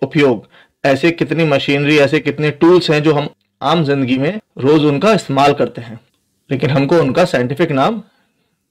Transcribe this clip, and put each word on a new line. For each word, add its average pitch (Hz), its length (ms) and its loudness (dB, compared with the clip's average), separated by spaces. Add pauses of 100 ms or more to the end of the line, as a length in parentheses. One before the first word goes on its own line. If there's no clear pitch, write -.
उपयोग। 135 440 0 (360)
ऐसे 139 300 0
कितनी 156 320 -2
machinery, 143 520 0
ऐसे 143 220 2
कितने 147 340 -4
tools 170 380 2
हैं 151 120 0
जो 156 100 2
हम 143 160 -4 (320)
आम 156 220 0
जिंदगी 135 340 0
में 170 220 -4 (200)
रोज 147 260 2
उनका 151 280 2
इस्तेमाल 143 400 0
करते 123 280 -4
हैं, 113 180 -16 (500)
लेकिन 127 200 -2
हमको 143 300 2
उनका 156 260 0
scientific 143 480 -2
नाम 185 280 -2 (680)